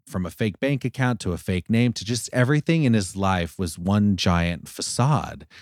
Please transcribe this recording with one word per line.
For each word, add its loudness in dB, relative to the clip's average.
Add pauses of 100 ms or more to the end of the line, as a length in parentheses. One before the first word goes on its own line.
from -4
a -6
fake -4
bank -2
account -2
to -4
a -4
fake -4
name 2
to -10
just -6
everything 2
in 4
his 0
life 0
was -4
one 2
giant 0
facade. -2 (140)